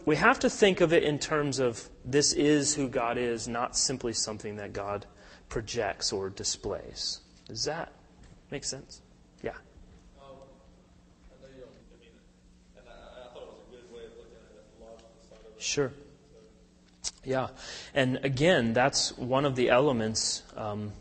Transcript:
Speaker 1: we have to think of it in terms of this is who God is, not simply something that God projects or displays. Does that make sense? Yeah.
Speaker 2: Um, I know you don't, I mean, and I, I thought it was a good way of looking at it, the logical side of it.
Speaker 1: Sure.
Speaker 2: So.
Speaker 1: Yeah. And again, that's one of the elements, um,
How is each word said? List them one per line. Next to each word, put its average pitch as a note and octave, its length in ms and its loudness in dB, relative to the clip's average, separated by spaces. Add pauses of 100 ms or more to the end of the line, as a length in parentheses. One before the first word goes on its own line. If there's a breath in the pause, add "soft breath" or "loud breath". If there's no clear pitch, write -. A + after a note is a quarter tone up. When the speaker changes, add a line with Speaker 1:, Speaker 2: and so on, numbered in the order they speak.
Speaker 1:
we D3+ 100 4
have A3 240 6
to B3 100 2
think F#3+ 300 4
of E3 120 6
it E3+ 120 6
in D3 140 0
terms D3 400 -2
of B2 300 -2 (160)
this C#3+ 280 2
is D3 420 4
who C#3 140 -2
God A#2+ 300 -2
is, A#2 280 -2
not A#2+ 300 -4
simply B2 380 -2
something G#2+ 420 -6
that G#2 160 -10
God G2+ 340 -6 (420 loud breath)
projects A2 640 -4
or G2 180 -2
displays. - 920 -6 (260)
Does A2 200 -6
that D#3 260 -6 (580)
make C#3+ 140 -8
sense? - 380 -12 (400)
Yeah. - 100 -4 (680)
Speaker 2:
Um, C3+ 180 -20 (920)
I E3+ 120 -20
know C3+ 120 -20
you C3 60 -20
don't, B2 100 -20
I - 300 -20
mean, - 100 -20 (680)
and A#2 100 -20
I, - 20 -20
I A#2 420 -20
thought C#3 100 -16
it A#2 60 -16
was - 100 -20 (100)
a - 20 -20
good A#2+ 240 -20
way A#2 120 -16
of G#2+ 100 -18
looking A#2 180 -20
at - 220 -20
it, - 220 -20
the A2+ 60 -20
logical A2+ 260 -20 (180)
side - 180 -20
of - 100 -20
it. - 60 -16
Speaker 1:
Sure. C#3 300 -2 (1120)
Speaker 2:
So. - 100 -8 (120)
Speaker 1:
Yeah. C3 240 -2 (460 loud breath)
And B2+ 300 4
again, C3+ 480 4
that's C3 440 2
one B2+ 280 0
of C#3 100 2
the B2 140 4
elements, A#2+ 720 2 (140)
um, G#2 440 -6